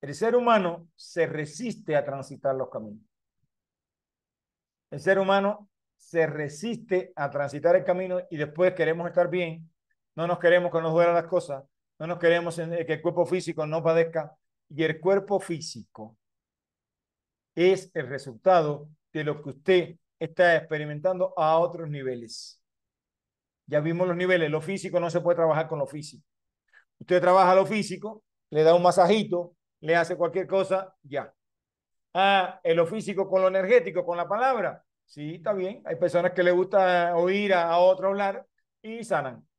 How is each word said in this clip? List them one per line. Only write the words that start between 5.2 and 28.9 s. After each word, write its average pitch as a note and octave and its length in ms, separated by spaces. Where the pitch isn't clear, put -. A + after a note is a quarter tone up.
se E3 280
resiste D3+ 880
a C#3+ 140
transitar C#3+ 480
el F3+ 80
camino F3+ 360
y D#3+ 80
después D3+ 340
queremos E3+ 340
estar E3+ 220
bien, E3 420
no E3 120
nos E3+ 120
queremos F3 340
que E3 80
nos D#3+ 140
duelan E3+ 200
las E3 120
cosas, E3 380
no D3+ 80
nos E3+ 120
queremos E3+ 400
en, E3 120
que E3 240
el D3+ 80
cuerpo E3 240
físico E3 400
no D#3+ 160
padezca. E3 520
Y D#3 140
el D#3 160
cuerpo G3 380
físico B2 800
es F#3 380
el C#3+ 160
resultado D3 800
de D#3 120
lo D3 180
que C#3+ 80
usted F3 460
está E3+ 380
experimentando D#3 800
a D#3+ 220
otros E3+ 320
niveles. B2+ 720
Ya D3 140
vimos E3+ 280
los E3+ 80
niveles, F3+ 340
lo D3 120
físico E3+ 360
no E3+ 120
se E3+ 100
puede E3+ 160
trabajar D#3+ 320
con D#3+ 100
lo C#3 80
físico. - 400
Usted F3+ 220
trabaja F3+ 340
lo F#3+ 120
físico, G#3+ 580
le D3+ 140
da D#3+ 120
un F3 80
masajito, F3 720